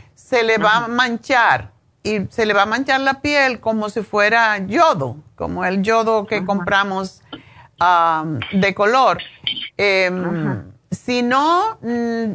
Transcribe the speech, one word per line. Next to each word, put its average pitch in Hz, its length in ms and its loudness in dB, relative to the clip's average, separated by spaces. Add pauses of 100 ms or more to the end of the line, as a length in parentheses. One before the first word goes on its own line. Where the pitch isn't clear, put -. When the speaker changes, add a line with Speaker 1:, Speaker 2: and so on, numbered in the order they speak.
(140)
Speaker 1:
se - 280 -2
le 220 160 2
va 214 200 2
Speaker 2:
Ajá. 240 60 -2
Speaker 1:
a 226 40 -8
manchar 233 840 0 (320)
y 202 280 -2
se 233 140 -2
le 214 80 0
va 202 100 4
a 202 40 2
manchar 262 340 -2
la 269 220 -2
piel 285 380 0
como 220 280 -2
si 208 140 -6
fuera 208 640 2
yodo, 196 500 2 (200)
como 180 280 -6
el 190 180 0
yodo 220 440 0
que 214 100 -4
Speaker 2:
Ajá. 196 100 -4
Speaker 1:
compramos, 196 760 -2 (560)
am, 165 640 2 (120)
de 196 220 2
color. 208 440 2 (580)
Em, 190 480 0
Speaker 2:
Ajá. 156 400 -4 (260)
Speaker 1:
si 247 320 -2
no, 320 580 0
mm, 233 540 -4